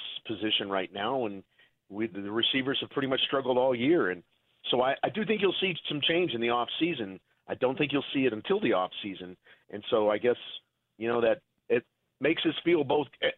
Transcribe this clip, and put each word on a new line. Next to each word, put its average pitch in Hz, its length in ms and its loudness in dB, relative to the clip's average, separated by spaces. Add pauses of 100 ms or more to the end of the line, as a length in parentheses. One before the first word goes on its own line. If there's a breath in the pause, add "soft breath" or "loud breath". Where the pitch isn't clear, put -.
(260)
position 107 420 -2
right 95 240 -2
now. 113 340 -2
And 98 180 -8 (440 soft breath)
we, 107 180 -4
the 101 160 -8
receivers 117 580 -2
have 113 100 -8
pretty 135 180 -2
much 131 180 0
struggled 127 320 0
all 131 160 4
year. 123 360 4
And 90 120 -6 (480)
so 123 120 2
I, 135 120 2 (100)
I 135 60 2
do 208 140 -4
think 208 180 -2
you'll 185 180 4
see 185 140 0 (140)
some 147 120 -4
change 165 320 2
in 120 80 -2
the 117 100 2
off 120 180 0 (120)
season. 123 400 -2 (280)
I 101 60 -4
don't 127 220 0
think 147 160 0
you'll 139 120 0 (100)
see 135 100 2
it 120 80 4
until 190 280 0
the 143 120 2
off 92 180 2 (120)
season. 90 340 -10 (340 soft breath)
And 104 200 -10
so 107 200 4
I 107 80 2
guess, 120 180 4 (600)
you 113 120 -4
know, 120 120 2
that 113 200 4 (280)
it 117 160 2 (360)
makes 156 260 2
us 156 80 2 (100)
feel 165 200 4
both, 143 240 0 (300)